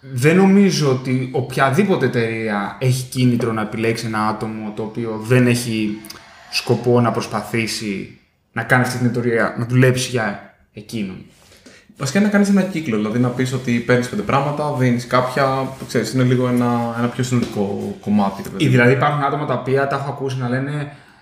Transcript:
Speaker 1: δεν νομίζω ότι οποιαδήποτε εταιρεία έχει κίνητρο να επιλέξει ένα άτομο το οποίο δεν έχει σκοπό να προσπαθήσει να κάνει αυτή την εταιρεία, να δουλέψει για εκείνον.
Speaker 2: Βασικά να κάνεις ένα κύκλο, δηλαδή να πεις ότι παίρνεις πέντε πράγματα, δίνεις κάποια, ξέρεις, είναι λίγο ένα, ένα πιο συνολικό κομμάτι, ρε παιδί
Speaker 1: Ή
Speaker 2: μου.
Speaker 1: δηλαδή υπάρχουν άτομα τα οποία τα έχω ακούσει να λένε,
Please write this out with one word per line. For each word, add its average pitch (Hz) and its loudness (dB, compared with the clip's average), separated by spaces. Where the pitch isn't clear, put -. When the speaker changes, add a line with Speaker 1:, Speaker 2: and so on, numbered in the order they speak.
Speaker 1:
δεν 135 2
νομίζω 190 6
ότι 127 -2
οποιαδήποτε 139 2
εταιρεία 113 -2
έχει 131 0
κίνητρο 120 2
να 110 -2
επιλέξει 113 -2
ένα 110 -2
άτομο 107 -6
το 110 -6
οποίο 110 -6
δεν 123 4
έχει 113 0
σκοπό 120 2
να 117 2
προσπαθήσει 104 -6
να 117 -6
κάνει 127 2
αυτή 120 -4
την 123 0
εταιρεία, 117 0
να 123 -4
δουλέψει 127 2
για 107 -6
εκείνον. 104 -10
Speaker 2:
Βασικά 143 -2
να 208 4
κάνεις 202 4
ένα 196 6
κύκλο, 151 -2
δηλαδή 107 0
να 123 2
πεις 127 -2
ότι 127 -2
παίρνεις 120 0
πέντε 104 -4
πράγματα, 143 -2
δίνεις 123 0
κάποια, 131 0
ξέρεις, - -2
είναι 131 2
λίγο 123 2
ένα, 120 0
ένα 120 -4
πιο 123 -4
συνολικό 104 -2
κομμάτι, 101 0
ρε - -8
παιδί - -4
Speaker 1:
Ή - 2
Speaker 2:
μου. 127 4
Speaker 1:
δηλαδή 123 6
υπάρχουν 143 0
άτομα 143 -2
τα 131 -4
οποία 131 0
τα 139 -4
έχω 139 -6
ακούσει 131 -6
να 123 -4
λένε, 143 -4